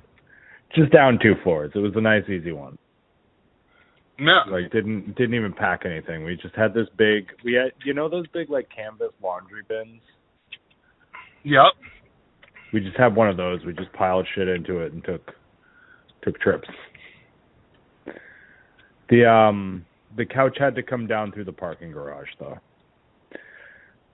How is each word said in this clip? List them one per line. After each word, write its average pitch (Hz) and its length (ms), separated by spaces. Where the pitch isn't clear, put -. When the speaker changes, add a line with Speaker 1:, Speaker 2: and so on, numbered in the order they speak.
Speaker 1:
Just 160 160
down 135 300
two 101 220
floors. 76 320
It 101 40
was 101 160
a 110 60
nice, 107 280
easy 87 220
one. 69 260
Speaker 2:
Yeah. 165 300
Speaker 1:
Like, 90 220
didn't, 101 440
didn't 120 200
even 107 180
pack 95 320
anything. 80 400
We 87 100
just - 200
had 110 180
this 110 140
big, 107 300
we 120 100
had, 127 180
you 139 80
know 151 160
those 170 240
big, 165 160
like, 135 260
canvas 110 360
laundry 92 440
bins? 113 340
Speaker 2:
Yep. 147 280
Speaker 1:
We 107 80
just 95 160
had 120 180
one 110 140
of 90 80
those. 90 280
We 87 80
just 92 200
piled 92 420
shit 95 140
into 90 300
it 78 120
and 82 140
took, - 260
took - 180
trips. - 260
The, 120 160
um, 101 600
the 117 80
couch 131 340
had 135 160
to 123 80
come 120 240
down 107 240
through 101 140
the 90 80
parking 82 380
garage, 71 360
though, 69 180